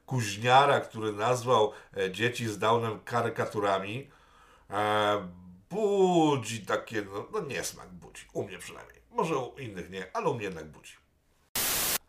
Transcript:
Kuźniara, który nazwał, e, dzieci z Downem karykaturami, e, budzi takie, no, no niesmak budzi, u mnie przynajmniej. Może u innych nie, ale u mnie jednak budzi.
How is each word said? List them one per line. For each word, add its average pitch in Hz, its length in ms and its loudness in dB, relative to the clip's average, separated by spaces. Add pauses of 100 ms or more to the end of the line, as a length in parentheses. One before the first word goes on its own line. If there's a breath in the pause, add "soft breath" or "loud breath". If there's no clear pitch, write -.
Kuźniara, 123 720 4
który 110 340 -4
nazwał, 113 580 2 (260 loud breath)
e, 95 140 0
dzieci 113 360 -2
z 104 100 -4
Downem 110 480 2
karykaturami, 110 1080 -2 (580 soft breath)
e, 104 580 2 (420)
budzi 170 960 4
takie, 107 360 -2
no, 98 300 -8
no 214 80 -2
niesmak 127 500 -8
budzi, - 440 -18
u - 100 -4
mnie 95 140 -10
przynajmniej. - 440 -16 (100)
Może 180 260 -2
u 123 200 -6
innych 95 320 -10
nie, 92 240 -8
ale 226 160 -2
u 131 40 -2
mnie 113 100 -6
jednak 80 280 -8
budzi. - 220 -20 (1160)